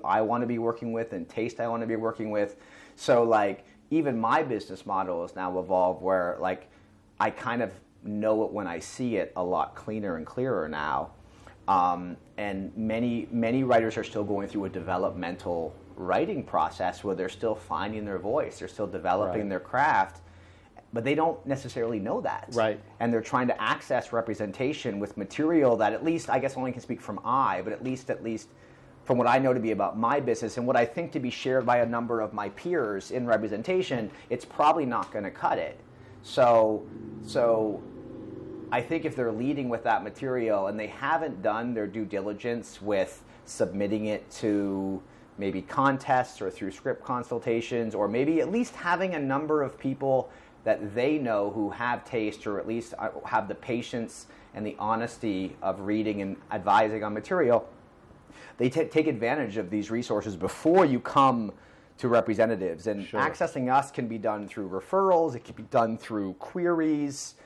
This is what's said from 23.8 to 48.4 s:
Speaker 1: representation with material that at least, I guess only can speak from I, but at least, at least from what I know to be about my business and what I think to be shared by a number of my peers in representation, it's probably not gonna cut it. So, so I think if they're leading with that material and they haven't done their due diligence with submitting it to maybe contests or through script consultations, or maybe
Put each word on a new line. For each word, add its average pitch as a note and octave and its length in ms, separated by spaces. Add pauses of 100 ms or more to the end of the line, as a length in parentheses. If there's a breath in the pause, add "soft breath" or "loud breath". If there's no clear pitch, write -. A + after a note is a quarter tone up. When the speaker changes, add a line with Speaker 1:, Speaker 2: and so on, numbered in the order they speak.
Speaker 1:
representation A2+ 880
with G2+ 180
material C#3+ 600
that G#2 160
at A2 120
least, E3 260
I C3 100
guess C3 160
only B2+ 160
can A#2+ 80
speak - 200
from G2 240
I, A2+ 380
but G#2+ 100
at - 120
least, B2+ 260
at F#2+ 140
least A2 240 (560 loud breath)
from B2 140
what A#2+ 100
I B2+ 100
know C3+ 140
to B2 80
be A2 100
about G2 260
my A#2 220
business A#2+ 380
and A#2+ 100
what B2+ 100
I A#2+ 80
think E3+ 280
to D#3+ 80
be B2 100
shared C3 340
by B2 140
a A#2 80
number A#2 340
of G#2+ 120
my G#2 180
peers A2 640
in B2 140
representation, A2+ 840 (200 loud breath)
it's B2 140
probably D#3 420
not A2+ 260
gonna G2 180
cut D#3 280
it. E2 200 (440 loud breath)
So, A2+ 640 (420)
so A2 560 (880)
I A#2+ 100
think D#3 240
if D3+ 100
they're B2 180
leading C3 360
with A#2 160
that A2 180
material G#2+ 640
and G#2+ 120
they G#2+ 60
haven't C#3 560
done A2+ 320
their G#2+ 120
due G#2+ 200
diligence G#2 760
with G2 420 (220 loud breath)
submitting G#2 640
it G#2 260
to G2 720 (360 loud breath)
maybe F#2+ 240
contests C3+ 800
or F#2+ 100
through G2 200
script - 340
consultations, A#2 920
or G2+ 120
maybe C#3 340